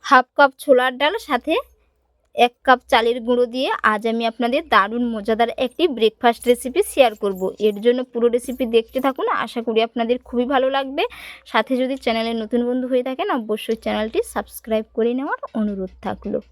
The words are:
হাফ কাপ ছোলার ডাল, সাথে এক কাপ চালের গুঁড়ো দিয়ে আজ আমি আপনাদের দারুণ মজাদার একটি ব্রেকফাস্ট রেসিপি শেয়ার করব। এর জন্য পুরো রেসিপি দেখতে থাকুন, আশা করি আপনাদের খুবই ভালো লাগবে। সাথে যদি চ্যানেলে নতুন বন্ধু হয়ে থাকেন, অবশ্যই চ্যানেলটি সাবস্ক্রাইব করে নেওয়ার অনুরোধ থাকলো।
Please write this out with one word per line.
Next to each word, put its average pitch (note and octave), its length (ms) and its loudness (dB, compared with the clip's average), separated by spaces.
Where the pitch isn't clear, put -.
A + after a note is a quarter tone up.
হাফ B3+ 200 4
কাপ C#4 140 6
ছোলার B3+ 380 4
ডাল, D#4 120 2
সাথে D4 260 0
এক A#3+ 180 4
কাপ B3+ 140 6
চালের A#3 260 2
গুঁড়ো B3 260 2
দিয়ে C4 160 -2
আজ G#3+ 100 -2
আমি A#3 200 -2
আপনাদের B3 300 -2
দারুণ A3 300 2
মজাদার A3+ 380 0
একটি D4+ 180 -2
ব্রেকফাস্ট A3 520 2
রেসিপি B3 320 0
শেয়ার A#3+ 220 4
করব। F#3+ 180 -2
এর G3+ 80 2
জন্য B3 140 4
পুরো A#3 240 0
রেসিপি B3+ 300 -4
দেখতে A3+ 300 0
থাকুন, C4+ 200 0
আশা A#3 200 -8
করি A3 220 0
আপনাদের A#3 300 -2
খুবই B3 260 -2
ভালো C4 220 2
লাগবে। C#4 280 -2
সাথে A3+ 300 0
যদি C4 220 -2
চ্যানেলে A3+ 280 -2
নতুন A#3+ 280 0
বন্ধু B3+ 220 -2
হয়ে B3+ 180 0
থাকেন, D#4+ 180 -4
অবশ্যই A3 460 -4
চ্যানেলটি A3 340 -2
সাবস্ক্রাইব A3 520 -4
করে A#3 200 2
নেওয়ার E4+ 220 -4
অনুরোধ G3 320 -4
থাকলো। G3+ 320 -6